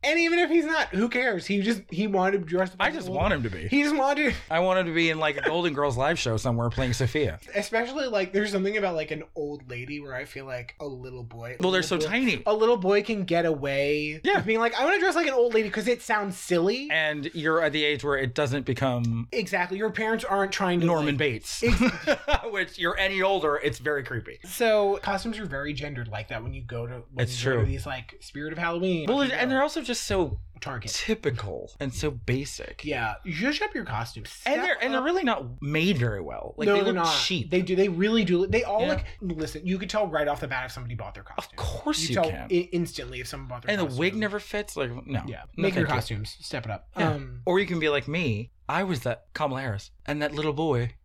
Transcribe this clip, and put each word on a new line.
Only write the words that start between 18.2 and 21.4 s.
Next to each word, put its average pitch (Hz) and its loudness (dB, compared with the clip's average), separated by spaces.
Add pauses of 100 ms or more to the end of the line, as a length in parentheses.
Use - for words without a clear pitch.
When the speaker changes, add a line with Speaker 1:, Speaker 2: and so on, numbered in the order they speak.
Speaker 2:
doesn't 139 0
become 120 0
Speaker 1:
Exactly. 190 -2
Your 214 0
parents 220 -2
aren't 196 0
trying 180 2
to, 170 4
Speaker 2:
Norman 151 2
Speaker 1:
like, 131 -2
Speaker 2:
Bates. 147 -2